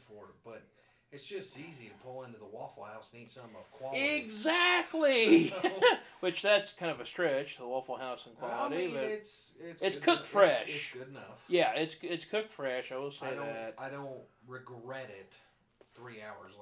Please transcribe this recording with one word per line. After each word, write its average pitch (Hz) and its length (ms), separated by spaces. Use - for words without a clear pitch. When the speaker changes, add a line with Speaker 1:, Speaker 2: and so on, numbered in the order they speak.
Speaker 1:
for 104 160
it, - 100
but 110 180
it's 143 120
just - 360
easy 147 260
to 104 80
pull 131 200
into 117 140
the 107 60
Waffle 104 380
House 107 300
and 120 100
eat 113 80
something 110 240
of 110 180
quality. 269 440
Speaker 2:
Exactly. 311 1300
Speaker 1:
<laughs> - 120
So 480 220
Speaker 2:
<laughs> - 180
Which, 180 220
that's 165 300
kind 170 180
of 135 80
a 120 80
stretch, 143 520
the 123 100
Waffle 127 300
House 127 280
and 117 140
Speaker 1:
Well, 123 100
I 117 40
Speaker 2:
quality, 170 180
Speaker 1:
mean, 170 80
Speaker 2:
but 139 100
Speaker 1:
it's, - 560
it's 170 220
Speaker 2:
it's 190 160
Speaker 1:
good - 60
Speaker 2:
cooked - 300
Speaker 1:
eno-, 202 80
it's, 165 100
Speaker 2:
fresh. 123 180
Speaker 1:
it's 147 220
good 135 60
enough. 117 360
Speaker 2:
Yeah, 165 280
it's, 156 280
it's 165 220
cooked 214 280
fresh, 127 380
I 131 60
will 143 160
say 139 160
Speaker 1:
I 131 60
don't, 113 120
Speaker 2:
that. 113 320
Speaker 1:
I 131 120
don't 139 320
regret 127 600
it 98 260
three 117 280
hours 101 400